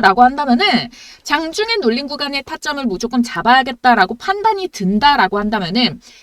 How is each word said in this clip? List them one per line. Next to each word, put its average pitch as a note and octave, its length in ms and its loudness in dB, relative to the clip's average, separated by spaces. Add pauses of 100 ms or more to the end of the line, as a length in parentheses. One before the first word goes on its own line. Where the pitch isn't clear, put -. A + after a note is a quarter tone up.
라고 G3 180 4
한다면은 C4+ 460 2 (560)
장중에 F#4 580 -2
눌린 B3+ 240 0
구간의 C#4 380 -6
타점을 D4 420 -8
무조건 A#3 380 -2
잡아야겠다라고 B3 960 2
판단이 G4 480 -2
든다라고 G3+ 720 0
한다면은, G3+ 600 -2 (240)